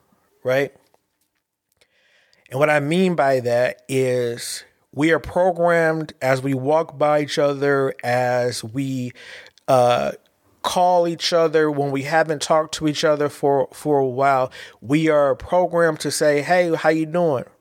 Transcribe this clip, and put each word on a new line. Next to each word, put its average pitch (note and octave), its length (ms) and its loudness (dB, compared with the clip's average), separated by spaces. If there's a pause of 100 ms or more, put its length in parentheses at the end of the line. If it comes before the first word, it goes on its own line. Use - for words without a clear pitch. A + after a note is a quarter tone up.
(440)
right? C3 280 0 (1800)
And C3 120 -2
what D3+ 80 4
I D3+ 100 4
mean F3 360 0
by C#3 260 2
that A#2+ 480 -2
is B2 760 -2 (300)
we D3+ 180 0
are D#3+ 80 2
programmed E3+ 1000 0
as C3 200 0
we C3+ 120 -4
walk D3 440 -2
by D3+ 220 2
each C#3+ 180 -6
other, C#3 560 0 (120)
as B2 580 -2
we, B2+ 480 -6 (560)
uh, B2 460 2 (480)
call F3+ 460 2
each E3+ 260 -4
other, D#3 360 2
when C#3 220 -2
we C3+ 120 -4
haven't D#3 380 0
talked D#3+ 340 0
to D#3 120 -4
each D3 160 -2
other D3 240 0
for, C#3 460 0
for D3 260 0
a C3+ 80 0
while, C3 420 0 (300)
we D#3 300 0
are C#3+ 260 2
programmed E3+ 640 0
to D3 120 -6
say, D3 300 2
"Hey, F3 320 2
how D#3 160 0
you D#3+ 160 2
doing?" D#3 400 0 (160)